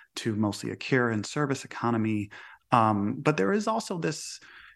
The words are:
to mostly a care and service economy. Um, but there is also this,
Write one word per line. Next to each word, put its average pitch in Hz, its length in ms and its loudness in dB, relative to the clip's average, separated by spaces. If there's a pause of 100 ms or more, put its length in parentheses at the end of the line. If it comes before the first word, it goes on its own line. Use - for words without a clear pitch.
(160)
to 113 180 -2
mostly 104 380 -2
a 95 40 -6
care 123 340 2
and 107 140 0
service 139 400 -2
economy. 110 640 -2 (420)
Um, 110 480 4
but 151 160 2
there 190 160 2
is 208 160 0
also 220 300 -2
this, 165 420 -6 (360)